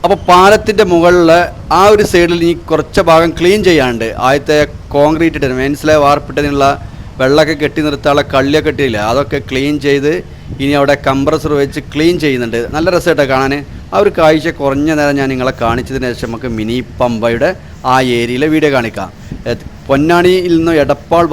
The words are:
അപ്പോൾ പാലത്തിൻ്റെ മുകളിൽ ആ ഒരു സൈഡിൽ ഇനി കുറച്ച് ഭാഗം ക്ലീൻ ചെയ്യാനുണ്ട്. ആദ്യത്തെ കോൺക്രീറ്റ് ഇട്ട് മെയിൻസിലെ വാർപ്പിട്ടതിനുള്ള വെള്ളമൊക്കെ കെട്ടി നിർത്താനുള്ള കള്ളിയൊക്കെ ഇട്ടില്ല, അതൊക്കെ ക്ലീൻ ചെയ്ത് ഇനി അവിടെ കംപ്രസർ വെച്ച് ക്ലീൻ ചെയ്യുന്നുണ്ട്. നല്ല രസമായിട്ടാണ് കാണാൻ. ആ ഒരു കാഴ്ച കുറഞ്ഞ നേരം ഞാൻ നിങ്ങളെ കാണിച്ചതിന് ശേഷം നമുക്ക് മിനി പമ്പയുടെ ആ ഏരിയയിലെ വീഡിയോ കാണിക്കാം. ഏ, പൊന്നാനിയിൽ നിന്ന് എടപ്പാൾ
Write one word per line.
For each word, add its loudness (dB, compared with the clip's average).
അപ്പോൾ 0
പാലത്തിൻ്റെ 4
മുകളിൽ 4
ആ 6
ഒരു 2
സൈഡിൽ 2
ഇനി 0
കുറച്ച് 0
ഭാഗം 4
ക്ലീൻ 2
ചെയ്യാനുണ്ട്. 2
ആദ്യത്തെ 0
കോൺക്രീറ്റ് 2
ഇട്ട് -2
മെയിൻസിലെ 0
വാർപ്പിട്ടതിനുള്ള 0
വെള്ളമൊക്കെ 2
കെട്ടി -2
നിർത്താനുള്ള 0
കള്ളിയൊക്കെ 0
ഇട്ടില്ല, -2
അതൊക്കെ -2
ക്ലീൻ -2
ചെയ്ത് 0
ഇനി 0
അവിടെ 2
കംപ്രസർ 0
വെച്ച് -4
ക്ലീൻ 2
ചെയ്യുന്നുണ്ട്. -2
നല്ല 0
രസമായിട്ടാണ് 0
കാണാൻ. 0
ആ 0
ഒരു 2
കാഴ്ച 4
കുറഞ്ഞ 0
നേരം 0
ഞാൻ -2
നിങ്ങളെ -2
കാണിച്ചതിന് -2
ശേഷം -8
നമുക്ക് -8
മിനി -4
പമ്പയുടെ 0
ആ 4
ഏരിയയിലെ -2
വീഡിയോ 2
കാണിക്കാം. -4
ഏ, -2
പൊന്നാനിയിൽ 2
നിന്ന് 0
എടപ്പാൾ 0